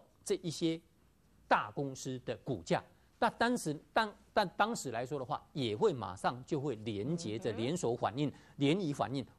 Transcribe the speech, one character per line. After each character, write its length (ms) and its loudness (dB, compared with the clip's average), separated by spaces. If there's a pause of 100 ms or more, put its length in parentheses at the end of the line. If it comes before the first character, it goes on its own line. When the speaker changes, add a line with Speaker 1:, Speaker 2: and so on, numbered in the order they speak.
(260)
Speaker 1:
这 180 0
一 80 -4
些 280 0 (680)
大 240 4
公 240 -4
司 300 -6
的 180 -2
股 180 -2
价。 220 0 (360)
那 120 4
当 260 2
时， 180 -4 (160)
当-， 220 2 (180)
但 180 4
当 260 2
时 160 -6
来 120 -2
说 140 -4
的 80 -6
话， 260 -4
也 240 0
会 160 4
马 240 -4
上 300 -2
就 160 -2
会 140 -2
连 420 -2
结 220 -4
着 140 0
连 220 0
锁 200 0
反 200 0
应、 140 2
Speaker 2:
嗯 20 -4
哼。 300 -10
Speaker 1:
涟 140 6
漪 180 0
反 220 -2
应 100 -4 (140)